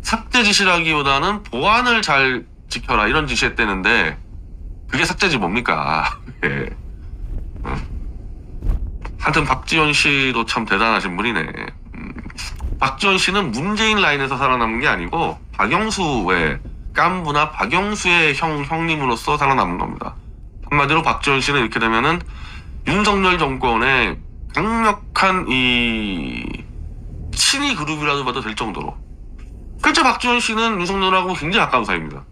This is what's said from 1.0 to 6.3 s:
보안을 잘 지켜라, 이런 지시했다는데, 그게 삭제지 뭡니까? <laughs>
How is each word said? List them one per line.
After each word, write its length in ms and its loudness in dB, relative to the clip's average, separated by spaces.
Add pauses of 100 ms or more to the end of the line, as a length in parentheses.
보안을 580 2
잘 440 2 (240)
지켜라, 380 0
이런 200 2
지시했다는데, 920 2 (720)
그게 160 0
삭제지 320 0
뭡니까? 800 0 (140)
<laughs> 160 -10